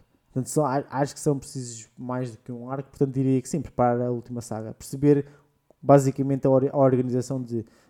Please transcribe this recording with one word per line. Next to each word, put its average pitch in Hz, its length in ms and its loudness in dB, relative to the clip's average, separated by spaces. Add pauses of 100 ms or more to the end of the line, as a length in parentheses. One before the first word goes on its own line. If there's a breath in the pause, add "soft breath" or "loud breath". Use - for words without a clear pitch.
(260)
Portanto, - 240 -6
só, 151 160 0
a-, 139 240 -2
acho 135 240 -2
que - 60 -18
são 147 180 0
precisos 120 580 -12
mais 127 360 -6
do 107 80 -18
que - 120 -16
um 120 160 -12
arco, 135 220 -10
portanto 135 240 -2
diria 131 260 2
que - 80 -8
sim, 160 140 -4
preparar 120 460 0
a - 20 -2
última 120 320 -6
saga, 110 320 -10
perceber 143 540 2 (520 soft breath)
basicamente 135 680 4
a - 20 6
or-, 135 240 4
a 147 60 -2
organização 127 640 2
de 117 200 -6 (260 soft breath)